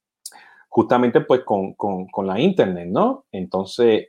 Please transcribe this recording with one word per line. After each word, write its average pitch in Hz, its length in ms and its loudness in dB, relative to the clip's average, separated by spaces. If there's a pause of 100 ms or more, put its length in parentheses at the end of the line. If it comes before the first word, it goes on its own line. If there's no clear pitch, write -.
(680)
justamente, 123 520 2
pues, 127 220 2
con, 98 320 -4
con, 95 340 -6
con 95 180 -6
la 95 140 -2
internet, 104 480 0
¿no? 208 420 -2
Entonces, 107 800 0